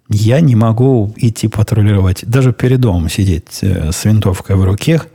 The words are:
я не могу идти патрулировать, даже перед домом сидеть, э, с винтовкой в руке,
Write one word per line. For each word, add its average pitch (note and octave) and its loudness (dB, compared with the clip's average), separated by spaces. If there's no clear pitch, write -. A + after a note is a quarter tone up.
я A2 2
не C#3+ 4
могу A2+ 2
идти A2+ -2
патрулировать, G2+ 0
даже B2+ 2
перед B2+ 0
домом F2 0
сидеть, F#2 -4
э, F2 -2
с - -6
винтовкой G2+ 0
в F#2+ 2
руке, B2+ 0